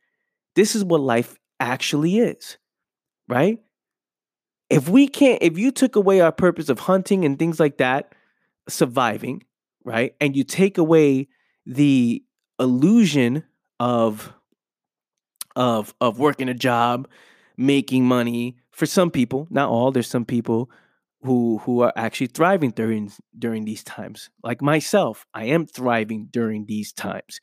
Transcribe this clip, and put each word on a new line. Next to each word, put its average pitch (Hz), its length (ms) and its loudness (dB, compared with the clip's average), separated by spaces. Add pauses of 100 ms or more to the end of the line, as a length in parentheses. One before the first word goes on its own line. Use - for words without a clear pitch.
(560)
This 214 200 2
is 208 80 -2
what 170 160 0
life 120 380 -2 (240)
actually 147 560 -2
is, - 400 -4 (720)
right? 165 300 0 (1080)
If 151 200 0
we 269 180 6
can't, 269 340 4
if 165 160 2
you 240 140 0
took - 240 0
away 196 240 4
our 165 140 4
purpose 170 340 0
of 127 120 0
hunting 190 440 0
and 143 160 0
things 165 200 -2
like 151 180 2
that, 131 360 -2 (540)
surviving, 123 760 -2 (420)
right? 117 340 -4
And 139 160 0
you 135 80 0
take 196 340 0
away 151 520 4 (360)
the 127 580 2 (360)
illusion 143 840 2 (340)
of, 117 540 -2 (1200)
of, 117 460 -2
of 120 180 0
working 139 300 0
a 123 40 -4
job, 123 540 -2 (480)
making 131 500 2
money. 120 520 -2 (140)
For - 140 -6
some 175 260 0
people, 131 380 -2
not 139 200 -2
all, 120 220 0
there's 123 160 -2
some 120 180 -4
people 117 440 -2 (520)
who, 120 380 0
who 120 220 0
are 120 140 2
actually 113 320 -6
thriving 160 440 0
during, 110 400 -4 (260)
during 113 280 -6
these 107 180 -10
times. - 460 -18 (140)
Like 120 180 -8
myself, 147 720 0
I 110 120 -10
am 156 200 0
thriving 113 680 -4
during 110 340 -4
these 107 260 -8
times. - 520 -12